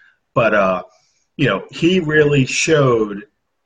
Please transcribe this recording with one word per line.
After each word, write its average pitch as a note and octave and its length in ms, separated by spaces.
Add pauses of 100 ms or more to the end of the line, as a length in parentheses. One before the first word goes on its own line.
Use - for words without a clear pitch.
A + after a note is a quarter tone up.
(360)
But, A2+ 180
uh, F#2+ 300 (520)
you C#3 120
know, G2 240
he F#3 280
really D3 460
showed A#2 840 (380)